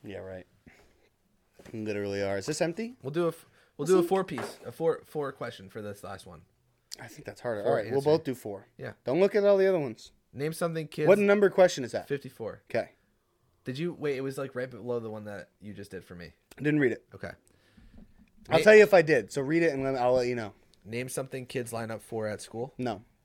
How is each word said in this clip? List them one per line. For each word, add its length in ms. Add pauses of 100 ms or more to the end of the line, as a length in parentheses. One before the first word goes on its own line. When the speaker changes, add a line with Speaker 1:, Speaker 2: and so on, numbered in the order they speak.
Speaker 1:
Yeah, 140
right. 260 (1300)
Literally 480
are. 160
Is 80
this 160
empty? 400
Speaker 2:
We'll 100
do 140
a 40
f-, 180 (300)
we'll 80
Speaker 1:
Let's 60
Speaker 2:
do 80
a 40
Speaker 1:
see. 40
Speaker 2:
four 160
piece, 420
a 60
four, 340
four 260
question 380
for 120
this 220
last 240
one. 140 (600)
Speaker 1:
I 60
think 180
that's 160
harder. 220
Speaker 2:
Four 80
Speaker 1:
All 60
right, 100
we'll 80
Speaker 2:
answer. 140
Speaker 1:
both 140
do 120
four. 320 (100)
Speaker 2:
Yeah. 140 (120)
Speaker 1:
Don't 160
look 160
at 80
all 140
the 100
other 120
ones. 320 (200)
Speaker 2:
Name 220
something 340
kids 200
Speaker 1:
What 120
number 300
question 340
is 100
that? 140
Speaker 2:
Fifty-four. 600
Speaker 1:
'Kay. 200 (760)
Speaker 2:
Did 160
you, 180
wait, 200
it 40
was, 160
like, 160
right 160
below 300
the 100
one 160
that 240 (100)
you 140
just 160
did 160
for 80
me. 200 (240)
Speaker 1:
I 40
didn't 180
read 120
it. 120 (120)
Speaker 2:
Okay. 160 (1160)
Speaker 1:
I'll 100
Speaker 2:
Na- 40
Speaker 1:
tell 120
you 80
if 100
I 80
did. 300
So 100
read 220
it, 100
and 100
then 140
I'll 160
let 140
you 80
know. 180 (320)
Speaker 2:
Name 240
something 380
kids 260
line 160
up 140
for 240
at 160
school. 340
Speaker 1:
No. 240 (240)